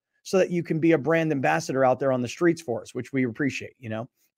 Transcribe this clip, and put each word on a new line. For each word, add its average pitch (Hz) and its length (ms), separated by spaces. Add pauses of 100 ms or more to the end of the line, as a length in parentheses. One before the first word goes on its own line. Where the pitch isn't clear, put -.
(240)
so 190 160
that 180 100
you 170 140
can 160 160
be 160 140
a 160 40
brand 160 340
ambassador 147 540
out 127 140
there 135 120
on 123 120
the 120 40
streets 170 320
for 110 220
us, - 140
which 123 180
we 131 120
appreciate, 127 520
you 117 120
know? 110 200 (280)